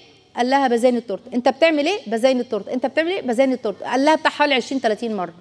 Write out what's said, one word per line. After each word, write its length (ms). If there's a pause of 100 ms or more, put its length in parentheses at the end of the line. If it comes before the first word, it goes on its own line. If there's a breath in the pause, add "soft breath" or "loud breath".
(380)
قال 140
لها: 180
"بزين 280
التورتة." 380
"أنت 140
بتعمل 380
إيه؟" 240
"بزين 300
التورتة." 320
"أنت 140
بتعمل 240
إيه؟" 120
"بزين 300
التورتة." 380
قال 140
لها 100
بتاع 160
حوالي 240
عشرين، 260
تلاتين 360
مرة. 240